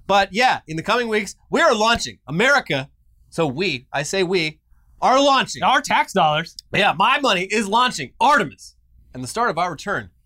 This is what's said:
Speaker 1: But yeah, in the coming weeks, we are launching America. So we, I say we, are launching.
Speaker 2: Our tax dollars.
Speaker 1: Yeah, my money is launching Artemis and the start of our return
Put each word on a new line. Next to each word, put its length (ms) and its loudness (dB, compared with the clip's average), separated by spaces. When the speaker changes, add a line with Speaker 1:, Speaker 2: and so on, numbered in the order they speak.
Speaker 1:
But 280 2
yeah, 320 0
in 100 -10
the 60 -6
coming 260 -2
weeks, 280 -4
we 120 2
are 120 4
launching 520 0
America. 640 0
So 180 -2
we, 460 -4
I 100 -2
say 200 -2
we, 380 -2
are 180 4
launching. 440 0
Speaker 2:
Our 180 2
tax 320 -2
dollars. 420 0
Speaker 1:
Yeah, 180 2
my 280 2
money 240 0
is 240 -2
launching 520 0
Artemis 560 0
and 80 -10
the 60 -8
start 220 -2
of 80 -4
our 120 -2
return 400 -8